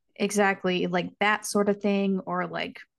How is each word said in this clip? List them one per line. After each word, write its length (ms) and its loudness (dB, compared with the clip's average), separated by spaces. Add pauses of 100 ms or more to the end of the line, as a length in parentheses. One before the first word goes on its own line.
(160)
Exactly, 720 0
like 240 -2 (100)
that 260 2
sort 220 2
of 120 0
thing, 460 2
or, 200 -2
like, 340 -8 (180)